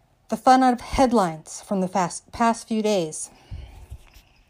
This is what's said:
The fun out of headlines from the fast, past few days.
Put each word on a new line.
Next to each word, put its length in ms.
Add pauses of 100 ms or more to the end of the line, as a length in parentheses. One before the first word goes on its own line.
(300)
The 80
fun 260
out 100
of 80
headlines 800
from 200
the 60
fast, 440
past 360
few 140
days. 480 (1200)